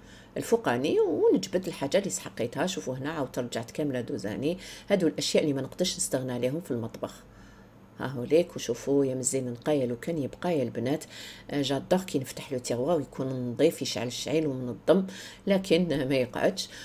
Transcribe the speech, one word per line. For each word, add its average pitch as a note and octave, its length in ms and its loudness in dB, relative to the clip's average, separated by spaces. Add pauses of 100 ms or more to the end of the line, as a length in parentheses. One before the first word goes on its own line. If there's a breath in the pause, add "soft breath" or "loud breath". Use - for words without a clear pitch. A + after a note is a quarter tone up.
(360 loud breath)
الفوقاني F3 640 2
ونجبد D#4+ 640 2
الحاجه D#3 320 0
اللي G3+ 120 -2
سحقيتها. - 560 -4
شوفوا D3+ 280 -4
هنا C3+ 160 -6
عاود C#3+ 280 -4
رجعت A#2+ 320 -6
كامله C3+ 300 -2
دوزاني. A#2 580 -4 (320 loud breath)
هادو F#3+ 160 4
الاشياء - 360 2
اللي D3 120 2
ما C3 80 -2
نقدرش F3+ 340 -2
نستغنى C3 360 -2
عليهم B2+ 280 0
في F3+ 100 -8
المطبخ. A2+ 540 -6 (760 loud breath)
ها C3 60 -4
هو B2+ 180 -4
ليك، E3+ 320 4
وشوفوا C#3 480 2
يا C3 100 0
مزيان B2+ 380 -2
نقايا C3+ 340 2
لو A#2+ 100 -2
كان E3+ 220 -4
يبقى D3+ 400 0
يا C3 40 2
البنات. A#2+ 420 -2 (460 loud breath)
آه، C#3+ 120 0
جادور C#3 380 2
كي D#3 180 -2
نفتح - 340 -6
لو B2+ 60 0
تيغوا B2 360 0
ويكون C3+ 320 -2
نظيف، C3 560 2
يشعل A#2+ 240 -2
الشعيل D3 400 0
ومنظم، C3 600 2 (400 loud breath)
لكن E3+ 640 2
ما C#3+ 60 2
يقعدش. C3+ 540 0 (160 loud breath)